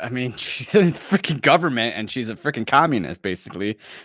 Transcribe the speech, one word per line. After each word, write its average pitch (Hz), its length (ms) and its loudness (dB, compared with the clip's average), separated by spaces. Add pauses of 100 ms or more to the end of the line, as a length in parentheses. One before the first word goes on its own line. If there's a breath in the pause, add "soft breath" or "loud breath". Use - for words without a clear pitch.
I 117 60 -6
mean, 123 240 -6
<laughs> - 40 -18
she's - 380 -4
in 196 120 8
the 160 120 0
freaking 175 420 -2
government 139 560 2
and 107 140 -6
she's 117 200 -6
a 110 40 -8
freaking 117 320 -6
communist, 135 560 2
basically. 98 560 -6 (260 loud breath)